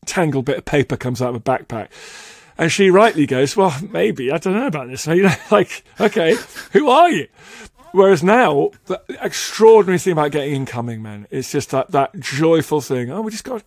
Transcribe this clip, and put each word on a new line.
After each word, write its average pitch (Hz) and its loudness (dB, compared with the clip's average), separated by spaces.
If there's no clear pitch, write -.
tangled 139 -2
bit 143 -2
of - -14
paper 135 -2
comes 123 -6
out 123 -2
of 123 -8
a 110 -10
backpack. 120 -6
And 165 0
she 196 4
rightly 185 4
goes, 135 -2
"Well, 190 2
maybe, 165 -2
I 160 -2
don't 185 -4
know 233 -2
about 147 -8
this." 127 -10
<laughs> - -
You 170 2
know, 185 4
like, 202 0
"Okay, 175 2
who 285 4
are 320 6
you?" 180 -4
Whereas 190 4
now, 180 2
the - -8
extraordinary 208 4
thing 185 -2
about 151 0
getting 147 -4
incoming, 120 -6
man, 104 -16
it's 131 -8
just 214 -4
that, - -2
that 139 -2
joyful 151 0
thing. 123 -6
"Oh, 190 -8
we 220 -8
just 214 -12
got, 240 -10